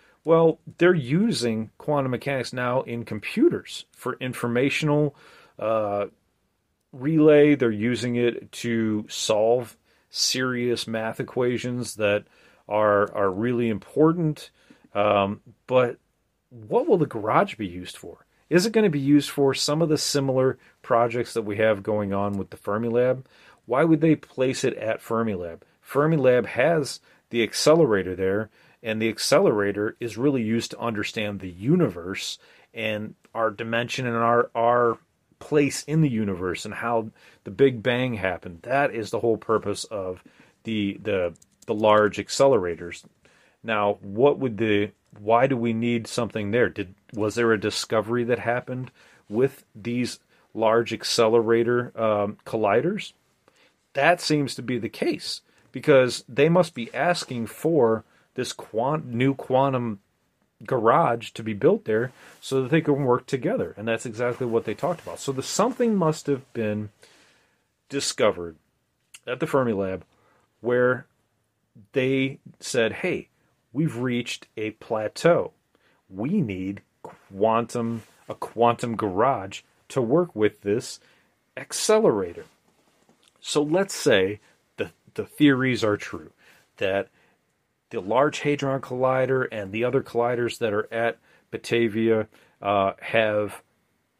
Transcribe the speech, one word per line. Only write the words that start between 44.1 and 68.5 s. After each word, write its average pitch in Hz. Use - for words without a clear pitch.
would 120
the, 104
why 117
do 135
we 117
need 117
something 104
there? 113
Did, 92
was 104
there 113
a 104
discovery 110
that 120
happened 123
with 123
these 120
large 113
accelerator, 117
um, 107
colliders? 117
That 160
seems 147
to 135
be 120
the 110
case, -
because 127
they 139
must 170
be 117
asking 131
for 117
this 123
quan-, 139
new 123
quantum 127
garage 120
to -
be 110
built 156
there 113
so 135
that 123
they 160
can 143
work 123
together. 139
And 107
that's 113
exactly 123
what 113
they 107
talked 160
about. 87
So -
the, 131
something 233
must 156
have 131
been 107
discovered 90